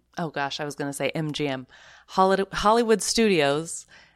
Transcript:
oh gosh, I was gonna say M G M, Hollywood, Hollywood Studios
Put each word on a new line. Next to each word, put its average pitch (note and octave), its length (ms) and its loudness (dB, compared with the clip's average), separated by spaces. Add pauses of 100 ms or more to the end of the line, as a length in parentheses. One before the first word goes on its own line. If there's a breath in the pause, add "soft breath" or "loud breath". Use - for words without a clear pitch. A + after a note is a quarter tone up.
(180)
oh E3 120 -6
gosh, C#3 300 -6
I D#3 60 -6
was C#3+ 80 -8
gonna C#3+ 200 -6
say C#3 160 -2
M D#3 220 -4
G D3 160 -4
M, C3 200 -8 (400 loud breath)
Hollywood, F#3+ 440 2
Hollywood A3 520 2
Studios E3 840 0 (300 soft breath)